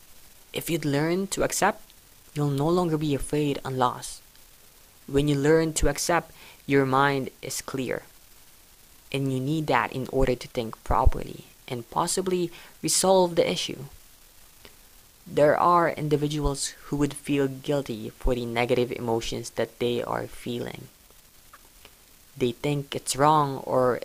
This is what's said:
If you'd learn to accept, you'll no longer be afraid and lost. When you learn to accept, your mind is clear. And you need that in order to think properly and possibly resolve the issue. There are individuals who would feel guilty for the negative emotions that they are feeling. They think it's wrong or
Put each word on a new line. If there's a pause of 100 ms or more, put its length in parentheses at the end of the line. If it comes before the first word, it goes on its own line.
(520)
If
you'd
learn
to
accept, (520)
you'll
no
longer
be
afraid
and
lost. (840)
When
you
learn
to
accept, (340)
your
mind (100)
is
clear. (1120)
And
you
need
that
in
order
to
think
properly (260)
and
possibly (320)
resolve
the
issue. (1400)
There
are
individuals (160)
who
would
feel
guilty
for
the
negative
emotions
that
they
are
feeling. (1500)
They
think
it's
wrong
or